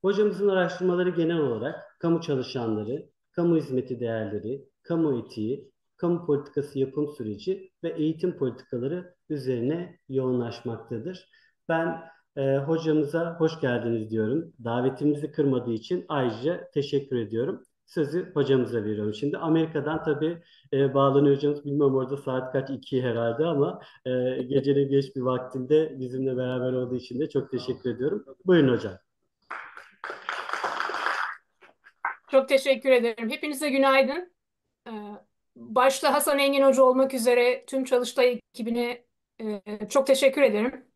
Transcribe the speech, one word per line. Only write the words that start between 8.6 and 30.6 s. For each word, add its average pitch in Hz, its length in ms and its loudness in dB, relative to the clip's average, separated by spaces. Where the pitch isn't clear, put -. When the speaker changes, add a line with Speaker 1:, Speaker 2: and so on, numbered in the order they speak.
Speaker 1:
üzerine 135 680 -4
yoğunlaşmaktadır. 127 1200 -4
Ben, 165 320 0
e, 135 200 2
hocamıza 160 840 0
hoş 160 200 2
geldiniz 117 520 -2
diyorum. 110 420 -2
Davetimizi 139 680 -2
kırmadığı 123 420 0
için 143 340 -4
ayrıca 135 680 -2
teşekkür 139 420 -2
ediyorum. 113 480 -4
Sözü 165 480 -4
hocamıza 123 500 2
veriyorum. 107 300 -4
Şimdi 143 240 -4
Amerika'dan 160 680 0
tabii, 156 380 -2
e, 135 200 2
bağlanıyor 139 420 6
hocamız. 143 300 -2
Bilmem 143 300 2
orada 131 220 -2
saat 127 340 -4
kaç, 135 180 -2
iki 131 320 -4
herhalde 117 440 0
ama, 151 340 0
e, 127 60 -2
gecenin 139 460 2
geç 139 260 0
bir 131 60 -4
vaktinde 131 800 0
bizimle 127 380 -4
beraber 127 360 -2
olduğu 127 220 -2
için 123 240 -8
de 156 100 -2
çok 135 220 -4
teşekkür 123 440 -4
ediyorum. 156 300 -4
Buyurun 156 280 6
hocam. 107 200 -4